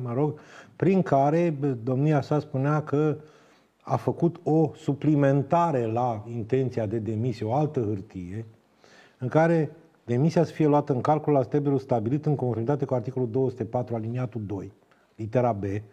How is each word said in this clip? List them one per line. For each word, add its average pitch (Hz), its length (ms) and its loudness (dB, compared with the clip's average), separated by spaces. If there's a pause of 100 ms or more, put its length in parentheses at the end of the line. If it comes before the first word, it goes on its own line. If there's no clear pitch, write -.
mă 120 100 -6
rog, 147 260 -2 (360)
prin 185 260 4
care, 151 580 2
bă, 143 80 -2 (160)
domnia 135 380 2
sa 151 180 0
spunea 147 440 -2
că 151 340 0 (640)
a - 140 -4
făcut 165 480 0
o 156 320 2
suplimentare 143 1080 2
la 113 380 -2 (120)
intenția 120 500 -2
de 110 120 -2
demisie, 110 480 -4
o 110 80 -2
altă 151 260 0
hârtie, 101 680 -6 (720)
în 131 100 -6
care 160 440 4 (340)
demisia 147 380 2
să - 80 -2
fie 156 160 2
luată 147 260 4
în 123 80 -2
calcul 151 320 2
la 139 100 4
stabilirul 143 360 0
stabilit 123 460 -2
în 151 100 2
conformitate 123 500 -2
cu 131 80 -4
articolul 123 380 -2
două 131 180 0
sute 123 160 -6
patru 117 300 -4
aliniatul 117 500 -6
doi, 98 260 -8 (440)
litera 117 360 0
B, 98 120 -4 (300)